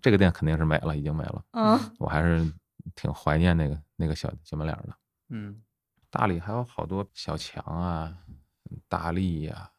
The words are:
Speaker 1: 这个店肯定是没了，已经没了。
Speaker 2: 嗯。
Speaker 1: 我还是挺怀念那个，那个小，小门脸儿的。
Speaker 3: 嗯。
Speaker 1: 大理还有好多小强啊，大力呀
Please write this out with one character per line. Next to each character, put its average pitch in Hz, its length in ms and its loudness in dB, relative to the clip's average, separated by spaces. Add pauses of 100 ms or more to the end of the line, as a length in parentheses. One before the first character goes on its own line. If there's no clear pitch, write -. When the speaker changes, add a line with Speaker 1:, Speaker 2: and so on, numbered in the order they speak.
Speaker 1:
这 - 80 6
个 104 80 8
店 95 140 8
肯 - 140 -2
定 78 120 2
是 78 60 2
没 78 160 2
了， 80 160 -2
已 73 60 -4
经 76 120 -2
没 78 120 -2
了。 - 260 -8
Speaker 2:
嗯。 220 260 4 (220)
Speaker 1:
我 - 80 -2
还 76 160 2
是 82 260 4 (460)
挺 - 180 -4
怀 76 240 2
念 85 180 6
那 78 120 2
个， 73 100 -2 (200)
那 85 100 0
个 78 80 0
小， - 160 -6 (100)
小 - 140 -12
门 78 100 -4
脸 78 100 -2
儿 - 120 -14
的。 - 80 -14 (340)
Speaker 3:
嗯。 107 320 -10 (480)
Speaker 1:
大 - 180 0
理 85 120 0
还 95 140 -8
有 123 100 -2
好 98 220 -8
多 95 280 -4
小 - 220 -8
强 - 280 -10
啊， 82 540 -4 (680)
大 85 240 -2
力 87 300 0
呀 78 380 -10